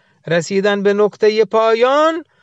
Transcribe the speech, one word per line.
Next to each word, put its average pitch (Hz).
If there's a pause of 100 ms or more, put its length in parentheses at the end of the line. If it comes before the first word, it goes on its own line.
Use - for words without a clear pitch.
(260)
رسیدن 196
به 202
نقطه 214
پایان 254 (180)